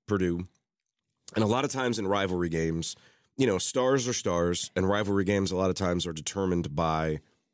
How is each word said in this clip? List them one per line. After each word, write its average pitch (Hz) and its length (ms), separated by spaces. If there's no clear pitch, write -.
Purdue, 90 400
and 110 80
a 107 40
lot 123 180
of 143 60
times 123 280
in 101 80
rivalry 92 440
games, 82 440
you 135 80
know, 101 100
stars 127 500
are 123 60
stars, 87 640
and 95 100
rivalry 98 380
games 98 260
a 92 60
lot 95 140
of 92 60
times 87 300
are 87 60
determined 85 640
by 80 440